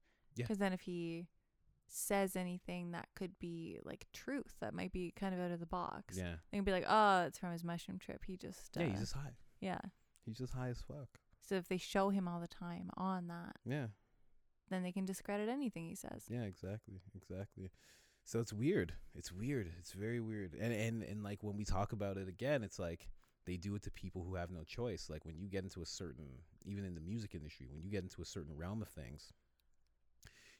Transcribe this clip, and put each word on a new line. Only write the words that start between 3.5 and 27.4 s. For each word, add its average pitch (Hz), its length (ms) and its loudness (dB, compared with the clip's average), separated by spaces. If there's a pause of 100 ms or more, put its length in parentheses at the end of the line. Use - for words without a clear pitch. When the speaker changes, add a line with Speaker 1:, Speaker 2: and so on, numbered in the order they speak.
Speaker 2:
like, - 300 -6
truth, - 460 -4
that - 140 -2
might 185 180 -2
be 180 200 0
kind 190 220 0
of 180 80 0
out 175 100 2
of 170 80 0
the 170 60 -4
box, - 520 -2
Speaker 1:
Yeah. 87 200 0 (140)
Speaker 2:
they 202 60 0
can 202 80 4
be 202 60 6
like, 185 160 6
"Oh, 202 360 10
it's - 160 0
from 175 120 -2
his 170 120 -2
mushroom 170 340 -2
trip. - 280 -8
He 185 120 -4
just, - 380 -10
Speaker 1:
Yeah, 170 120 4
he's 107 100 4
Speaker 2:
uh," - 40 0
Speaker 1:
just - 120 0
high. 143 240 -2 (220)
Speaker 2:
Yeah. 190 200 0 (460)
Speaker 1:
He's 110 120 -4
just 127 160 -2
high 127 160 0
as 120 120 -2
fuck. 139 380 -10 (220)
Speaker 2:
So - 140 2
if 180 120 2
they 185 100 2
show 196 340 6
him 196 160 4
all 175 120 0
the 170 80 -4
time 175 480 -6
on 185 320 2
that, 170 380 -8
Speaker 1:
Yeah. 131 220 0 (840)
Speaker 2:
then 185 140 0
they 180 80 -2
can 190 140 0
discredit 202 440 0
anything 240 380 0
he 175 80 -8
says. - 340 -8
Speaker 1:
Yeah, 117 140 0
exactly. 95 580 -6 (140)
Exactly. 95 560 -8 (540)
So - 140 0
it's - 140 0
weird. 113 420 4 (200)
It's - 160 -10
weird. 101 480 0
It's - 140 -12
very 110 260 0
weird. 107 340 -2
And, 113 180 2
and, 113 300 2
and, 104 220 -2
like, 101 180 -4
when 104 160 -2
we 104 80 0
talk 98 280 4
about 98 240 0
it 95 100 -2
again, 123 360 4
it's 98 140 -6
like 85 320 -2 (360)
they 90 120 0
do 98 160 0
it 101 100 0
to 101 80 -4
people 92 320 -4
who 92 120 -2
have 87 160 0
no 85 120 -4
choice. 117 460 -2
Like, 78 160 -6
when 80 140 -6
you 98 100 -4
get 95 140 0
into 95 180 -6
a 80 60 -4
certain, 69 560 -8 (220)
even 101 200 -2
in 90 80 -4
the 80 80 -6
music 101 320 -4
industry, 76 340 -8